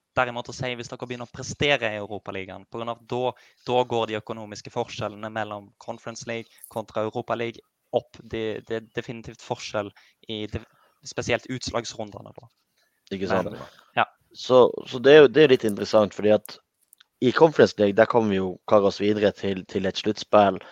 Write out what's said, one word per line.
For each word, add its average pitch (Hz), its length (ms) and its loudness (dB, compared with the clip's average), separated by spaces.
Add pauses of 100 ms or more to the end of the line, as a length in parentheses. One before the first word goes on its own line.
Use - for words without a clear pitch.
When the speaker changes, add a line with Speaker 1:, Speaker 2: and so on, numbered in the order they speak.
(180)
Speaker 1:
derimot 120 320 -4
å 120 60 -12
si 127 180 -6
hvis 117 160 -14
dere 127 160 -12
begynner 123 240 -12
å - 60 -20
prestere 131 560 -2
i 107 80 -8
Europaligaen, 95 640 -12
på 117 140 -12
grunn 117 100 -8
av 113 160 -12
da, 123 240 -2 (380)
da 123 240 2
går 110 180 -2
de 107 80 -6
økonomiske 107 560 -14
forskjellene 107 560 -8
mellom 104 480 -10
Conference 117 480 -14
League 117 240 -10 (220)
kontra 110 340 -6
Europa 113 320 -6
League 117 240 -8 (320)
opp. - 240 -4
Det, 110 480 -8
det 113 140 -6
er 113 160 -20
definitivt 117 480 -12
forskjell 104 480 -6 (400)
i 107 80 -6 (100)
det, 113 140 -10 (420)
spesielt 120 460 -4
utslagsrundene 107 800 -10
da. - 160 -20 (640)
Speaker 2:
Ikke 95 160 -6
Speaker 1:
Men, 92 240 -2
Speaker 2:
sant? - 260 -18 (160)
Speaker 1:
ja. 113 140 0 (260)
Speaker 2:
Så, 123 300 6 (240)
så 131 100 -8
det 135 160 8
er 156 80 12
jo, 131 80 8
det 147 140 6
er 131 100 6
litt 113 140 0
interessant, 104 480 0
fordi 104 180 4
at - 240 -4 (640)
i 123 80 2
Conference 147 480 6
League, 101 160 2
der 110 160 4
kom 110 220 2
vi 95 80 0
jo 92 160 -4 (100)
karre 101 240 4
oss - 80 -8
videre 104 380 2
til, 98 240 -6 (100)
til 95 160 -4
et 92 140 -4
sluttspill. 101 560 2 (160)